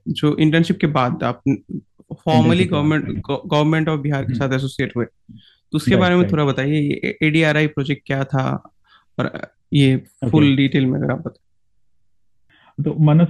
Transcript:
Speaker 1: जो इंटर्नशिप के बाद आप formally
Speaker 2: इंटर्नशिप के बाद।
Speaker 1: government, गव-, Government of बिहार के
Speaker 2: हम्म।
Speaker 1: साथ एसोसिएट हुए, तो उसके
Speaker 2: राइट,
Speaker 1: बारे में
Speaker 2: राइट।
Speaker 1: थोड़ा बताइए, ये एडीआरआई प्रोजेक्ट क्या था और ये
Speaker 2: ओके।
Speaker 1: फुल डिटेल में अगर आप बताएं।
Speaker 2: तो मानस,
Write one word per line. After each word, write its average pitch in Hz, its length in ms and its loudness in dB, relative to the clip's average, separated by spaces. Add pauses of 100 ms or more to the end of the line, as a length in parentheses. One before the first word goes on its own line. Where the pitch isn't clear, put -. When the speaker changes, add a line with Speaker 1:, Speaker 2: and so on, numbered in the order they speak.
Speaker 1:
जो 147 300 0
इंटर्नशिप 165 440 2
के 170 60 2
बाद 147 360 -2
आप 120 220 -6
formally - 960 -2
Speaker 2:
इंटर्नशिप 170 260 2
के 165 60 -2
बाद। 147 80 0
Speaker 1:
government, 156 460 -2
गव-, 139 240 -6
Government 156 420 2
of 143 80 -6
बिहार 139 180 -2
के 131 120 -4
Speaker 2:
हम्म। 117 60 -4
Speaker 1:
साथ 131 160 -2
एसोसिएट 135 400 -6
हुए, 120 100 -2
तो - 720 -14
उसके 156 160 -2
Speaker 2:
राइट, - 100 4
Speaker 1:
बारे 180 140 2
में 180 60 4
Speaker 2:
राइट। 180 100 0
Speaker 1:
थोड़ा 151 140 0
बताइए, 135 280 -2
ये 147 480 -4
एडीआरआई 156 460 2
प्रोजेक्ट 143 380 -6
क्या 135 180 -4
था 131 500 -4 (460)
और - 280 -6 (260)
ये 135 220 4
Speaker 2:
ओके। - 340 -6
Speaker 1:
फुल 143 260 4
डिटेल 135 300 0
में 131 140 -2
अगर 139 120 -2
आप - 80 -6
बताएं। - 240 -14 (1400)
Speaker 2:
तो 151 200 0
मानस, 156 260 6